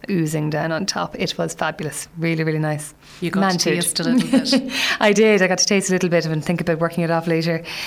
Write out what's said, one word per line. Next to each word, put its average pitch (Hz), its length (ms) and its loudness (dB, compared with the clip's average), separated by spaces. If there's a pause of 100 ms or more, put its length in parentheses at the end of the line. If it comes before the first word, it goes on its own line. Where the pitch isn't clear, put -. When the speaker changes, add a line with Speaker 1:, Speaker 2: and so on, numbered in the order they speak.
Speaker 1:
oozing 156 400 0
down 160 240 -2
on 160 120 -4
top. - 320 -6
It 185 200 -4
was 170 160 -4
fabulous. 156 640 -6
Really, 165 260 -2
really 156 160 -2
nice. 151 340 -4 (280)
Speaker 2:
You 170 100 -4
got 190 80 2
Speaker 1:
Man 190 180 2
Speaker 2:
to 170 120 0
Speaker 1:
food. 165 120 2
Speaker 2:
taste - 200 -2
a - 20 -2
little 247 260 2
bit. - 440 2 (120)
Speaker 1:
<laughs> - 140 -2
I 208 140 4
did. 214 280 6
I 185 60 6
got 180 120 0
to - 60 0
taste 190 240 2
a 185 40 0
little 185 160 2
bit 165 160 2
of 160 60 -2
it - 20 0
and 156 100 -2
think 170 160 0
about 165 200 0
working 165 260 0
it 160 40 0
off 165 160 0
later. 165 380 0 (240)